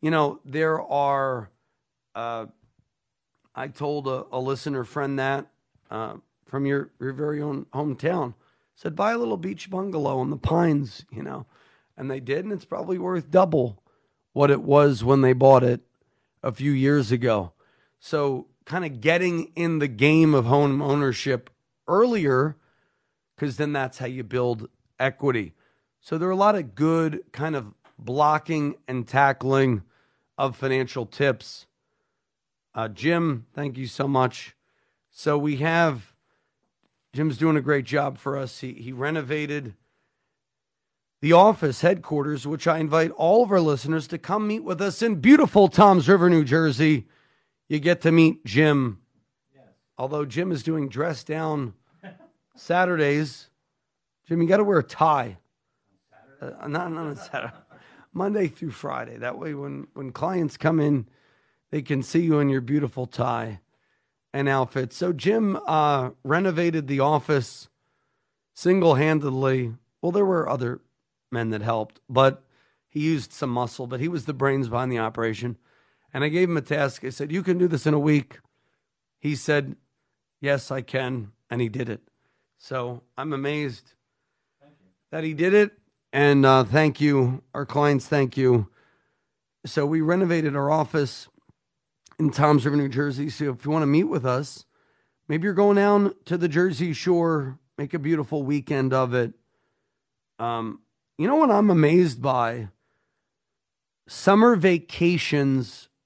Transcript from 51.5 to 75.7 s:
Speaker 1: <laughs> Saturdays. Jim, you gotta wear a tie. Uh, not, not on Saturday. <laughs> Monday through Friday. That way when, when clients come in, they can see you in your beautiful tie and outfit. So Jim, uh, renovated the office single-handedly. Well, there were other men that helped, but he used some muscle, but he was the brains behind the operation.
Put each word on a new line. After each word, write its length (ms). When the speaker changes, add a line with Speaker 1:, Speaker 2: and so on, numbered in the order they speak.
Speaker 1:
<laughs> 120
Saturdays. 920
Jim, 140
you 40
gotta 160
wear 180
a 40
tie. 540
Uh, 300
not, 240
not 140
on 100
Saturday. 380
<laughs> 300
Monday 360
through 240
Friday. 440
That 220
way 160
when, 400
when 180
clients 460
come 220
in, 280
they 100
can 220
see 180
you 200
in 100
your 100
beautiful 460
tie 540
and 180
outfit. 420
So 220
Jim, 520
uh, 440
renovated 680
the 120
office 680
single-handedly. 1200
Well, 100
there 140
were 200
other 360
men 200
that 120
helped, 440
but 380
he 140
used 320
some 160
muscle, 380
but 120
he 100
was 180
the 80
brains 340
behind 240
the 60
operation. 580